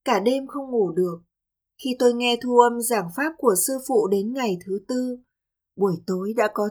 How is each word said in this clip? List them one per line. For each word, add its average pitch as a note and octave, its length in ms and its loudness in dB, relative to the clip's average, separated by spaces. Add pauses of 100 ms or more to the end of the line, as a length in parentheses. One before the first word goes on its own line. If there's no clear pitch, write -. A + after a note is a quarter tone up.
cả A3 140 2
đêm C4 280 0
không C4+ 240 -10
ngủ G3+ 200 2
được. E3+ 260 0 (680)
Khi B3+ 160 -4
tôi A#3+ 140 6
nghe A#3+ 300 0
thu B3 160 2
âm A#3+ 220 4
giảng G#3+ 340 -2
pháp D#4 220 -2
của A3 180 4 (120)
sư C4+ 60 -2 (140)
phụ G#3+ 200 2
đến G3+ 260 0
ngày A#3 320 -2
thứ F#3+ 220 -6
tư, B3+ 300 -4 (580)
buổi F#3 200 0 (120)
tối F#3+ 300 -4
đã G#3+ 160 2
có G#3 160 -2